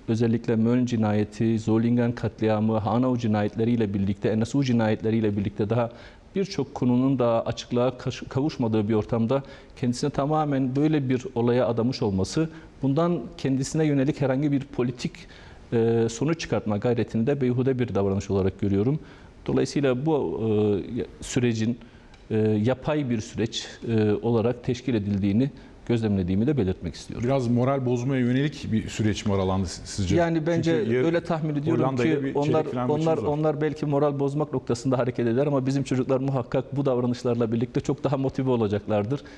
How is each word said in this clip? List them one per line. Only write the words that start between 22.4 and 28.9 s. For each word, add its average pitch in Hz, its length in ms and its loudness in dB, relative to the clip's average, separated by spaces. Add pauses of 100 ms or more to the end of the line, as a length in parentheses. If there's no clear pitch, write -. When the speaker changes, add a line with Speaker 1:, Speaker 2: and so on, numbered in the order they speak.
Speaker 1:
yapay 123 720 0
bir 113 120 0
süreç, - 460 -6 (200)
e, 110 240 4
olarak 117 520 0
teşkil 123 300 -2
edildiğini 101 560 2 (360)
gözlemlediğimi 101 640 2
de 151 100 0
belirtmek 92 380 -2
istiyorum. - 320 -8
Speaker 2:
Biraz 131 200 0
moral 127 380 2
bozmaya 127 360 0
yönelik 127 500 -2
bir 107 180 0